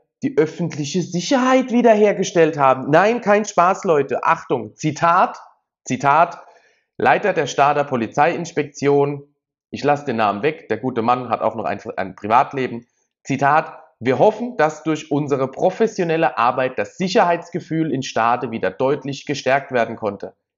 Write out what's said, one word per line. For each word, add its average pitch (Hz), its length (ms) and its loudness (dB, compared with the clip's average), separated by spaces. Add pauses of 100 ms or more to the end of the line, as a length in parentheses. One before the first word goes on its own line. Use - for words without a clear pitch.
(220)
die - 160 -2
öffentliche 151 640 -2
Sicherheit 254 680 0
wiederhergestellt 196 840 4
haben. 131 340 4
Nein, 208 300 4
kein 208 240 2
Spaß, 190 400 2
Leute. 143 400 0
Achtung, 135 500 -2
Zitat, 170 640 0 (460)
Zitat, 143 540 0 (580)
Leiter 175 340 2
der 156 160 -2
Stader 143 380 0
Polizeiinspektion, 143 1400 0 (460)
ich - 120 -10
lasse 143 220 0
den 120 140 -4
Namen 104 260 0
weg, 156 240 -4
der 110 100 -2
gute 120 240 -4
Mann 123 280 -2
hat 110 100 -2
auch 113 160 -2
noch 110 80 -8
ein, 98 160 -6 (160)
ein 95 220 -8
Privatleben. 120 680 -2 (360)
Zitat, 143 560 0 (220)
„Wir 123 180 0
hoffen, 156 380 0
dass 156 260 -2
durch 156 260 -4
unsere 139 400 -2
professionelle 170 880 -2
Arbeit 127 400 0
das 104 200 -8
Sicherheitsgefühl 170 960 -2
in 131 100 -4
Stade 120 480 0
wieder 110 200 -4
deutlich 139 540 -4
gestärkt 139 460 -2
werden 117 240 -2
konnte.“ 101 380 -8 (240)